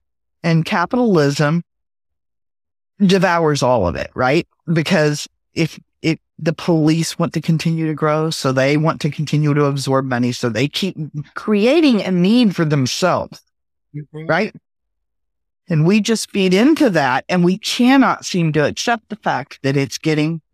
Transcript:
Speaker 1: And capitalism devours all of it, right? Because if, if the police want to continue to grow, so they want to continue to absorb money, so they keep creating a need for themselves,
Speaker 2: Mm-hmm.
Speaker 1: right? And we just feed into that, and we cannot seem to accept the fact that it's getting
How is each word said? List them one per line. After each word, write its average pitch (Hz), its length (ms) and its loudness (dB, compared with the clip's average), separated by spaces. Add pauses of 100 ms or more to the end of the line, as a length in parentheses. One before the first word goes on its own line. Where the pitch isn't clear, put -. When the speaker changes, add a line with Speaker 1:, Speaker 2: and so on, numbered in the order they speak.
(440)
Speaker 1:
And 160 200 2
capitalism 170 1000 0 (1400)
devours 170 640 2
all 123 260 2
of - 80 -2
it, - 180 -8
right? 135 320 0 (260)
Because 151 540 0 (280)
if, - 240 -4 (240)
if 160 160 -2 (200)
the 160 140 -2
police 160 680 0
want 165 140 -2
to 160 80 -4
continue 160 460 -2
to 156 80 -4
grow, 156 360 -2
so 139 220 -2
they 135 240 2
want 147 240 -2
to 156 100 -2
continue 147 440 -2
to 147 100 2
absorb 135 400 -2
money, 123 280 -2
so 123 160 -4
they 117 200 0
keep - 280 -6 (380)
creating 233 680 2
a 185 100 -4
need 196 420 4
for 170 100 0
themselves, 147 760 -2 (540)
Speaker 2:
Mm-hmm. 151 320 -16
Speaker 1:
right? 170 280 -2 (1120)
And 156 180 2
we 214 140 4
just 214 300 -4
feed 190 220 0
into 262 380 4
that, 135 380 0
and 175 160 2
we 185 140 2
cannot 247 640 2
seem 165 280 -2
to 147 140 2
accept 233 420 -4
the 214 80 -12
fact 139 460 -6
that 135 140 0
it's 135 220 -4
getting 156 440 -2 (120)